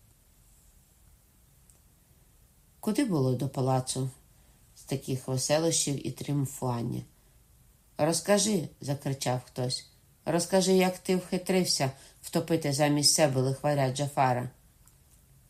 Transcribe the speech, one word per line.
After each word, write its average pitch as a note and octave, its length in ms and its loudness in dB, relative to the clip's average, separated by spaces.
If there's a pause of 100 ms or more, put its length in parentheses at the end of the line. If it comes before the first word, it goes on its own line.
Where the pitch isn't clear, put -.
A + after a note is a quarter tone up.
(2750)
Куди A3 260 0
було C3+ 300 2
до A#2+ 140 -2
палацу C3 600 -2 (680)
з - 80 -20
таких C3+ 440 -6
веселощів D3 800 0
і - 40 -6
тріумфування? B2+ 880 -4 (960)
"Розкажи", — F#3 720 2 (140)
закричав C3+ 640 -2
хтось, - 440 -6 (360)
"розкажи, F3 480 2
як F#3 260 4
ти F#3 160 0
вхитрився F3+ 760 0 (300)
втопити D#3+ 520 0
замість D3 400 4
себе C3+ 280 4
лихваря C3+ 500 0
Джафара?" C3 580 0 (1000)